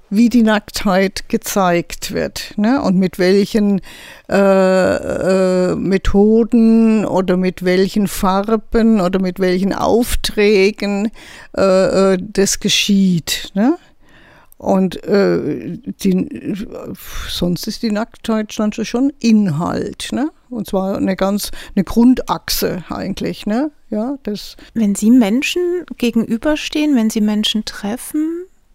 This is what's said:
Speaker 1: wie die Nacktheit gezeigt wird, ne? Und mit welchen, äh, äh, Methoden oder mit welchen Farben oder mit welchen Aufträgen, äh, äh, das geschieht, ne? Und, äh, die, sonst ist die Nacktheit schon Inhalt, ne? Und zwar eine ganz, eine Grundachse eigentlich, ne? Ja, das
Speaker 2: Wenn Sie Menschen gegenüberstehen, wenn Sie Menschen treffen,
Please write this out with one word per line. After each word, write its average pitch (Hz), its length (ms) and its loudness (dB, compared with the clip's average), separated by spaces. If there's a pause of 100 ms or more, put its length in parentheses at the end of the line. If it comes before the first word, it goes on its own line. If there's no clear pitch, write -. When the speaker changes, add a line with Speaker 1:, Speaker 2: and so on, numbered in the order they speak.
Speaker 1:
wie 226 200 4
die 233 140 4
Nacktheit 202 880 0
gezeigt 180 840 -2
wird, - 440 -6
ne? 226 240 0
Und 185 160 2
mit 190 220 0
welchen, 202 600 2 (500)
äh, 190 680 4 (760)
äh, 165 40 -2
Methoden 220 1300 4
oder 180 320 0
mit 185 280 -2
welchen 185 420 2
Farben 214 960 0
oder 185 180 0
mit 185 200 -4
welchen 185 340 0
Aufträgen, 208 1400 0 (460)
äh, 190 560 2
äh, 185 80 0
das 202 380 -2
geschieht, 190 960 0
ne? 262 220 2 (800)
Und, 190 460 -2
äh, 170 720 0 (260)
die, 185 520 -2 (720)
sonst 175 400 -4
ist - 160 -8
die 220 80 -2
Nacktheit 220 640 -4
schon 233 680 -2
Inhalt, 196 920 0
ne? 254 180 -2 (200)
Und 233 180 -8
zwar 190 300 -2
eine 190 180 -2
ganz, 196 340 -2 (260)
eine 190 80 2
Grundachse - 1040 0
eigentlich, 190 580 -6
ne? 262 240 -2 (180)
Ja, 233 340 -4
das - 340 -10 (180)
Speaker 2:
Wenn 208 200 0
Sie 202 160 2
Menschen 247 500 4 (360)
gegenüberstehen, 226 960 -2
wenn 220 140 2
Sie 220 120 -2
Menschen 214 440 0
treffen, 311 800 -8 (280)